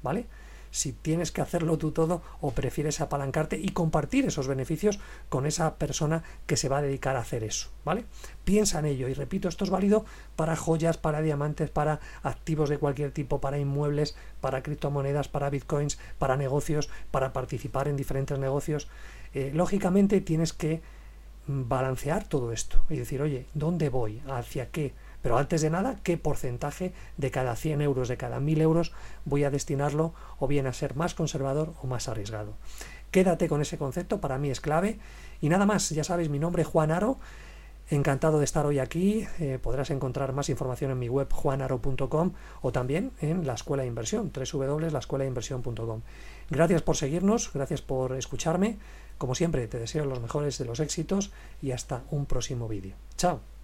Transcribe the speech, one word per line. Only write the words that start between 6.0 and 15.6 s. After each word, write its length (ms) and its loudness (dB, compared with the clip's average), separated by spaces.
que 100 2
se 140 0
va 80 4
a 60 2
dedicar 320 0
a 60 2
hacer 220 -2
eso, 260 -4
¿vale? 220 0
Piensa 340 4
en 80 0
ello 220 0
y, 80 -2
repito, 340 -2
esto 140 -2
es 80 0
válido 340 4
para 200 2
joyas, 420 2
para 260 0
diamantes, 480 0
para 280 2
activos 480 0
de 80 2
cualquier 340 0
tipo, 300 -2
para 160 0
inmuebles, 580 2
para 220 0
criptomonedas, 680 0
para 200 0
bitcoins, 480 -2